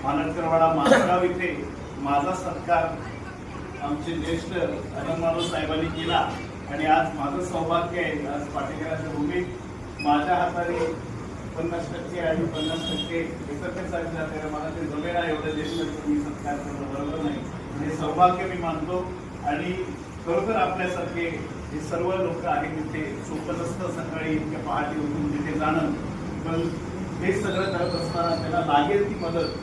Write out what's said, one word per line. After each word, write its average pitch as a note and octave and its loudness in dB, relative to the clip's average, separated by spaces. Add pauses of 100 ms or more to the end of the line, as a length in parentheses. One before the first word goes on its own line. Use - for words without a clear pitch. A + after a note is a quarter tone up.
मानटकरवाडा D#3+ 4
माजगाव F3+ 6
इथे F3+ 2 (520)
माझा C#3+ 2
सत्कार F3 2 (1000)
आमचे D3+ -2
ज्येष्ठ E3 -2
अनंत E3 -2
माधव E3 2
साहेबांनी D#3+ 0
केला E3 2 (520)
आणि D3+ 0
आज - 8 (100)
माझं D#3 0
सौभाग्य E3 0
आहे, D3+ -2
आज C#3+ -4
पाटेकरांच्या D#3+ -4
भूमीत - -4
माझ्या D3 4
हाताने E3+ 2 (720)
पन्नास E3+ -2
टक्के E3+ -6
आणि E3 2
पन्नास D#3 -2
टक्के D#3 -2 (340)
इतर F3+ -4
साहेब E3 -2
जाते, D#3 -4
मला D3+ -4
ते D#3 -2
जमेना E3 0
एवढं D3+ 0
ज्येष्ठ D3+ -2
मी D3 4
सत्कार - -2
करणं C#3+ -4
बरोबर D3 -2
नाही. D3 0 (400)
हे D#3 -2
सौभाग्य F3+ 6
मी F3+ -2
मानतो E3 -2 (440)
आणि F3+ 0 (520)
खरोखर F#3 2
आपल्यासारखे E3+ 0 (440)
हे D3+ -4 (100)
सर्व F3 0 (120)
लोक E3 0
आहेत D#3 0
तिथे D3+ -2 (220)
सोपं D#3+ -4
नसतं E3+ -2
सकाळी D#3 -2
इतक्या D3+ -2
पहाटे D3 0
उठून D3 0
तिथे D#3 0
जाणं, D#3 4 (520)
पण E3+ 0 (540)
हे F#3 2 (100)
सगळं F#3+ 0
करत F3 0
असताना E3 0
त्यांना D#3+ 0
लागेल C#3 6
ती - -2
मदत E3 0 (120)